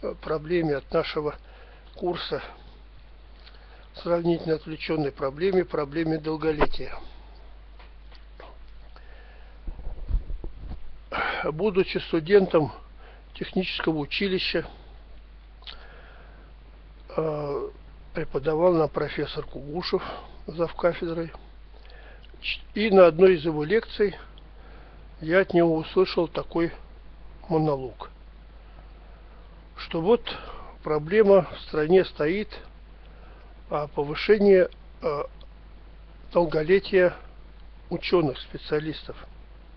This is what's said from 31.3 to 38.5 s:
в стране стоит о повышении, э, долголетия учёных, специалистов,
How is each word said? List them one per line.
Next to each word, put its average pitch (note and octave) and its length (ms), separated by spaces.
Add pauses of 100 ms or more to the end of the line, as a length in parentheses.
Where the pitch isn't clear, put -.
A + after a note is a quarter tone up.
в - 60
стране D#3+ 440
стоит F#3 440 (1200)
о D3+ 160
повышении, F#3 800 (340)
э, D3 220 (1080)
долголетия F3 840 (760)
учёных, E3+ 520
специалистов, - 760 (600)